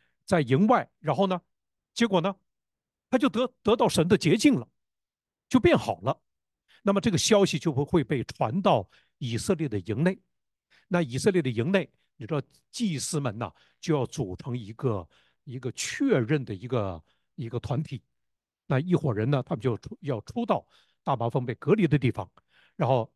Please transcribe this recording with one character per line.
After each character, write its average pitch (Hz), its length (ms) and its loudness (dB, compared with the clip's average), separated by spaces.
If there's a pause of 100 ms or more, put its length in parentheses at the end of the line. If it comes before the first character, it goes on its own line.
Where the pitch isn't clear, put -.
(260)
在 175 160 2
营 135 260 4
外， 220 220 2 (100)
然 151 160 -2
后 196 120 2
呢， 185 140 -2 (520)
结 233 120 0
果 190 160 2
呢， 190 140 -2 (760)
他 254 80 4
就 247 120 2
得， 240 220 -2 (120)
得 214 120 4
到 220 140 2
神 170 180 2
的 185 100 4
洁 170 200 2
净 277 180 4
了， 117 120 -4 (840)
就 254 100 4
变 294 180 6
好 110 240 -4
了。 123 200 -4 (640)
那 196 100 4
么 196 80 0
这 240 80 0
个 175 80 4
消 202 260 4
息 165 140 2
就 156 160 -2
不 135 100 0
会 147 200 0
被 123 220 -2
传 131 360 -4
到 147 260 2 (300)
以 117 200 -4
色 196 180 -2
列 156 120 -4
的 107 120 -4
营 107 240 -4
内。 185 160 0 (680)
那 175 140 0
以 127 160 -4
色 170 140 2
列 185 100 2
的 135 80 -2
营 120 220 -2
内， 190 180 0 (260)
你 - 120 -14
知 - 60 -6
道 143 80 -2 (280)
祭 185 300 -4
司 156 200 -6
们 123 200 -4
呐， 98 120 -8 (300)
就 156 160 0
要 127 80 0
组 98 300 -6
成 120 200 -8
一 110 180 -10
个， 107 340 -4 (380)
一 123 120 -12
个 127 140 -8
确 - 480 0
认 127 260 0
的 110 80 -8
一 98 140 -10
个， 98 360 -4 (300)
一 117 160 -10
个 120 100 -6
团 147 220 -4
体。 139 220 -10 (640)
那 135 120 2
一 175 140 -2
伙 151 180 0
人 107 160 0
呢， 139 140 2
他 160 140 -6
们 110 60 -6
就 120 160 0
出， - 240 -16
要 127 200 -6
出 233 240 -6
到 196 220 -2 (360)
大 143 120 -2
麻 117 120 -2
风 127 160 -2
被 123 120 -6
隔 143 180 0
离 214 140 4
的 147 100 2
地 127 140 0
方， 95 180 -8 (460)
然 143 120 -2
后 120 280 0